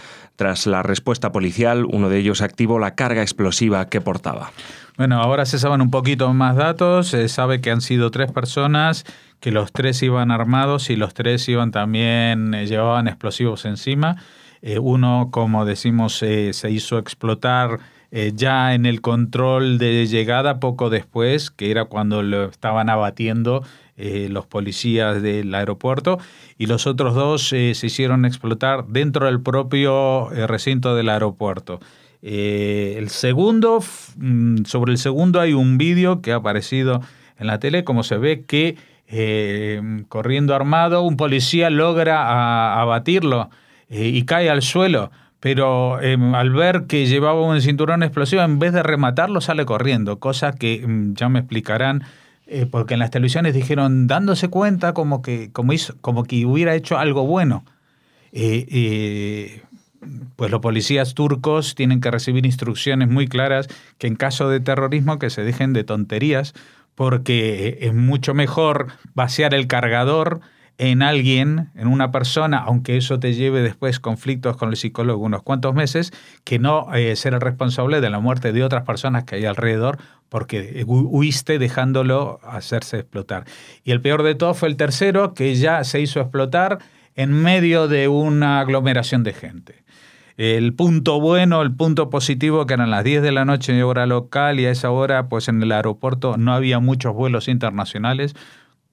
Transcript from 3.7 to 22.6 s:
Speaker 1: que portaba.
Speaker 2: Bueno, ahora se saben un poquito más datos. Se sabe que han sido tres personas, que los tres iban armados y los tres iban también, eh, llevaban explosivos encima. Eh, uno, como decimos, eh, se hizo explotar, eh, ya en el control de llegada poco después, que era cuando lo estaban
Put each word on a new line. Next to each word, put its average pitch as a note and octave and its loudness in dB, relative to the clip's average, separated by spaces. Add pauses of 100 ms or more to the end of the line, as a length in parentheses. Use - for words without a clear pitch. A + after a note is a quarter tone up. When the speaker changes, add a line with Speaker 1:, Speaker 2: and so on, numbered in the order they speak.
Speaker 1:
que A2 -2
portaba. F2 -8 (420)
Speaker 2:
Bueno, B2+ 2
ahora C3+ 2
se C3 -2
saben C#3 2
un B2+ 2
poquito C3 0
más B2+ 2
datos. F3 2
Se A#2 0
sabe B2+ 0
que A#2+ -2
han A#2 0
sido A#2+ 0
tres B2+ -2
personas, D3 0 (380)
que A#2+ -2
los G#2 -2
tres B2+ 0
iban B2 2
armados C3 0
y A#2+ 0
los G#2 -2
tres B2 -2
iban A#2+ 0
también, A2 0
eh, G#2 -4
llevaban A2+ 0
explosivos A2 -4
encima. C#3 -2 (460)
Eh, G#2+ -4
uno, B2 2
como A2 0
decimos, A2 0
eh, G#2+ 0
se G#2+ -6
hizo A2 -2
explotar, A2+ -2 (360)
eh, G#2+ -2
ya B2+ 2
en A#2+ 2
el A#2 0
control B2 0
de A#2 2
llegada A#2+ 0
poco B2 -2
después, A#2+ -2
que G2+ -4
era A2 0
cuando G#2 -2
lo G2+ -2
estaban A2 -2